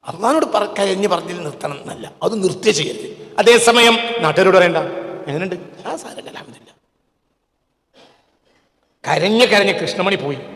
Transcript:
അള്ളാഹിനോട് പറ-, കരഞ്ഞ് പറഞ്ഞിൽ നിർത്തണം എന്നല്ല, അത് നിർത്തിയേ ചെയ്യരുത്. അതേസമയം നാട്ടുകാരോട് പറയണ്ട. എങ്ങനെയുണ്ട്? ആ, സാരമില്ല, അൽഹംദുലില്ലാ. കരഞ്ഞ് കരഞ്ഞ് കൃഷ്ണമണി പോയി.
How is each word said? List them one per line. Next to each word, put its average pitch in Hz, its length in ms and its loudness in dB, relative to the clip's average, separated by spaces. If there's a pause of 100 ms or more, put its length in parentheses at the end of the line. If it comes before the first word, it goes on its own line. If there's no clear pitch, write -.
അള്ളാഹിനോട് 269 400 0
പറ-, 208 340 -2
കരഞ്ഞ് 196 280 0
പറഞ്ഞിൽ 175 360 -4
നിർത്തണം 147 380 -10
എന്നല്ല, - 300 -14 (120)
അത് 196 200 -2
നിർത്തിയേ 185 300 0
ചെയ്യരുത്. - 640 -8
അതേസമയം 233 580 6 (220)
നാട്ടുകാരോട് 180 380 4
പറയണ്ട. 175 200 4
എങ്ങനെയുണ്ട്? 170 800 -6 (320)
ആ, 277 80 -8
സാരമില്ല, - 340 -16
അൽഹംദുലില്ലാ. - 440 -20 (2250)
കരഞ്ഞ് 196 400 2
കരഞ്ഞ് 202 320 2
കൃഷ്ണമണി 185 360 -2
പോയി. 139 220 -6 (180)